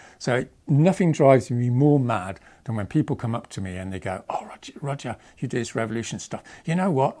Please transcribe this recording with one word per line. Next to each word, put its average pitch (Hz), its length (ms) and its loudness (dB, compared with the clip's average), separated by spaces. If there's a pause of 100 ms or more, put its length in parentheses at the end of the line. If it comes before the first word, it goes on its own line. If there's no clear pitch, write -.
(180)
So 127 260 -2 (240)
nothing 165 420 4
drives 135 400 6
me 120 200 0
more 143 280 6
mad 104 400 -2 (240)
than 113 140 -4
when 101 100 -2
people 147 300 -2
come 113 180 -4
up - 140 -8
to - 120 -12
me 92 160 -8
and 95 160 -8
they 95 60 -8
go, 92 320 -8
"Oh, - 140 -6
Roger, - 360 -18
Roger, 139 360 -8 (220)
you 135 100 -6
do 123 100 -4
this 117 160 -6
revolution 113 460 -6
stuff. - 240 -12 (200)
You 160 120 -2
know 185 160 0
what? 131 280 0